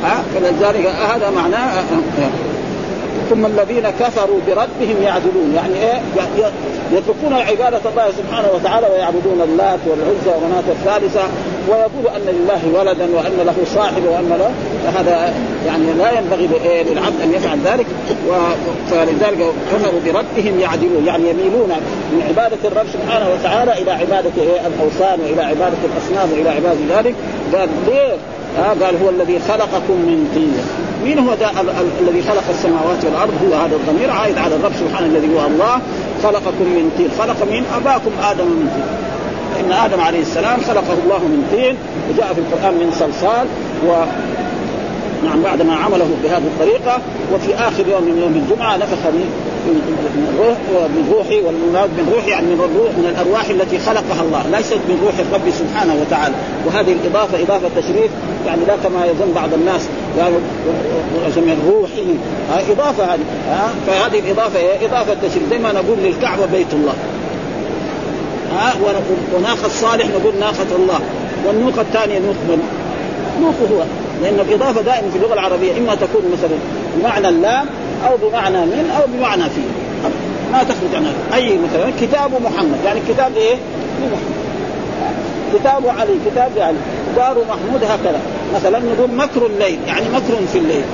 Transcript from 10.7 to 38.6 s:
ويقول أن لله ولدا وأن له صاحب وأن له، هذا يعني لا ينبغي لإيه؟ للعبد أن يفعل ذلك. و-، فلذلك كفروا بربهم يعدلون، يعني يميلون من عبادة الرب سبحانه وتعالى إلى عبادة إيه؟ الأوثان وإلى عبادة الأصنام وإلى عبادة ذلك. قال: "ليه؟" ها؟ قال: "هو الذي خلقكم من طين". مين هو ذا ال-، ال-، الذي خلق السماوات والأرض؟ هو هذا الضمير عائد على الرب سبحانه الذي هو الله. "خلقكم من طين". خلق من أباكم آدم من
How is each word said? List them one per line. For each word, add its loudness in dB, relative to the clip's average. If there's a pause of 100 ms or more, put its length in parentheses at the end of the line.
ويقول 2
أن -4
لله 2
ولدا 2
وأن 0
له 2 (200)
صاحب 2
وأن 2 (100)
له، 2 (480)
هذا 2 (340)
يعني 0
لا 4
ينبغي 0
لإيه؟ 2
للعبد -2
أن 2
يفعل 0
ذلك. 2 (440)
و-، 2 (580)
فلذلك 2 (180)
كفروا 2
بربهم 0
يعدلون، 2
يعني 2
يميلون 2 (420)
من 2
عبادة 2
الرب 0
سبحانه 0
وتعالى 0
إلى 0
عبادة 0
إيه؟ 2
الأوثان 0
وإلى 0
عبادة 0
الأصنام 0
وإلى 2
عبادة 2 (180)
ذلك. 2 (400)
قال: 2 (180)
"ليه؟" 2 (440)
ها؟ 2
قال: 2
"هو 4
الذي 2
خلقكم 0 (100)
من 2
طين". 2 (460)
مين 2
هو 4
ذا 0 (120)
ال-، 0
ال-، 0
الذي 2
خلق 0
السماوات 0
والأرض؟ 0 (140)
هو 4
هذا 2
الضمير 0
عائد 0
على 0
الرب 0
سبحانه 0
الذي 2
هو 2
الله. 2 (440)
"خلقكم 0 (120)
من 2
طين". 2 (100)
خلق -2 (120)
من 0 (100)
أباكم 0 (120)
آدم 0
من 2